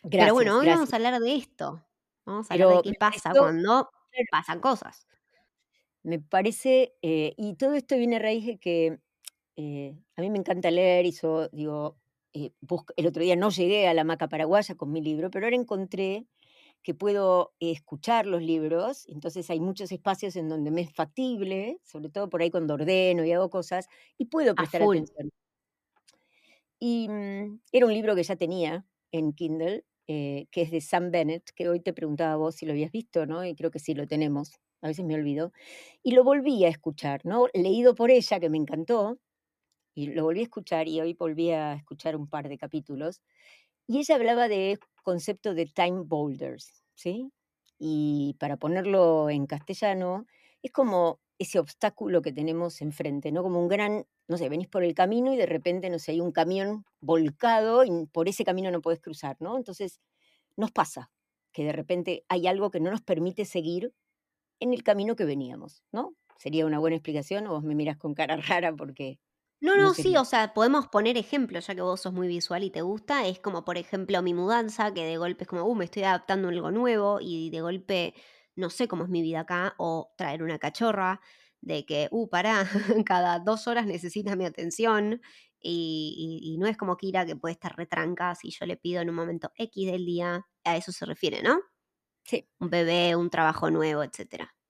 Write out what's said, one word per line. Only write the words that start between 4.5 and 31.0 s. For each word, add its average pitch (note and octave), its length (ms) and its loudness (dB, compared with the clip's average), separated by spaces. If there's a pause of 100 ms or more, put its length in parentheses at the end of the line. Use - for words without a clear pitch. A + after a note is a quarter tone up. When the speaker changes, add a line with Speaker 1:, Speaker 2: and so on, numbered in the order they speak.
Speaker 2:
cosas. - 440 -2 (960)
Speaker 1:
Me E3 160 -4
parece, A3+ 840 2
eh, D#3+ 340 0
y G#3 200 -6
todo C4+ 180 0
esto C4+ 240 0
viene A#3+ 180 2
a A3+ 40 -2
raíz A3 260 -2
de A#3 120 -6
que, E3 420 0 (580)
eh, C#3+ 400 -10 (180)
a E3+ 60 -6
mí F#3+ 80 -2
me G#3 80 -2
encanta F3+ 340 0
leer F3+ 340 6
y F3 60 2
yo, D#3+ 380 -2
digo, D3+ 480 -6 (340)
eh, D3 300 -10
busc-, - 340 -6
el D#3+ 100 0
otro E3 160 0
día F3 140 4
no G3 140 2
llegué F#3 400 4
a E3 40 4
la D#3+ 100 4
hamaca E3 260 -2
paraguaya E3 460 2
con D3 180 -6
mi D#3+ 80 -4
libro, D#3 280 -4
pero F#3+ 160 -4
ahora A#3+ 120 2
encontré G3 680 -4 (580)
que E3 120 -4
puedo, G3 640 2
eh, E3+ 100 -2
escuchar G3 560 0
los F3 160 0
libros, E3 680 -2
entonces E3 440 -10
hay E3 80 -2
muchos F#3+ 320 -4
espacios F#3 440 -4
en D#3+ 140 -4
donde D3+ 220 -2
me E3+ 100 0
es E3+ 100 -6
factible, G3+ 920 -4
sobre D3+ 260 -14
todo G3+ 180 -6
por E3 140 -2
ahí E3+ 80 2
cuando D#3+ 240 0
ordeno F3+ 500 2
y E3 80 2
hago F3 200 2
cosas, F#3 360 -4 (300)
y A#3 80 -4
puedo C#4 280 2
Speaker 2:
A - 20 2
Speaker 1:
prestar E3+ 260 0
Speaker 2:
full. G3+ 160 6
Speaker 1:
atención. D3+ 320 -6 (1500)
Y, A#3 280 0
mm, G#3 520 -6 (120)
era B3 140 8
un A3 80 4
libro G#3+ 220 2
que F3 80 2
ya F3+ 120 -2
tenía E3+ 480 -2 (280)
en D#3 220 -2
Kindle, E3 520 -4 (220)
eh, C#3+ 420 -6
que E3 140 -2
es D#3+ 80 -2
de D#3+ 100 -2
Sam F3 300 -2